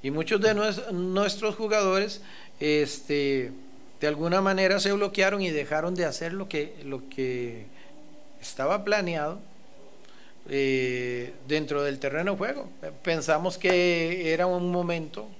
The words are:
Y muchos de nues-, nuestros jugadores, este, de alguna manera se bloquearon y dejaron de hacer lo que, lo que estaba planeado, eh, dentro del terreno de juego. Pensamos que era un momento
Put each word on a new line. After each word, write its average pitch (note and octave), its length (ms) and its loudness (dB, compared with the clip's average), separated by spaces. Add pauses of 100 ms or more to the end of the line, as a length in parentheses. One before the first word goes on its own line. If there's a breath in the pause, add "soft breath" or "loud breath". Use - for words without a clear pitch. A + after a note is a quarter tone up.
Y C#3 80 -2
muchos D#3+ 300 2
de A3 140 6
nues-, G#3 380 0
nuestros G3 640 0
jugadores, G3+ 640 2 (400 loud breath)
este, C#3+ 880 2 (480)
de D3 80 0
alguna E3 340 2
manera F#3+ 380 4
se G3+ 140 2
bloquearon G3 500 2
y F3 80 0
dejaron D#3 460 0
de F3 80 2
hacer E3 300 -2
lo G3 140 -6
que, D3+ 360 -4
lo C3+ 240 -8
que B2 560 -4 (760 loud breath)
estaba F#3 440 -2
planeado, F3 560 0 (1080 loud breath)
eh, B2+ 840 0 (160)
dentro D3+ 340 2
del C#3+ 160 0
terreno D#3 340 0
de G3 60 -2
juego. C4 300 -4 (340)
Pensamos E3 560 2
que F3 760 4
era F3 140 4
un F3+ 240 2
momento E3+ 560 -2 (140)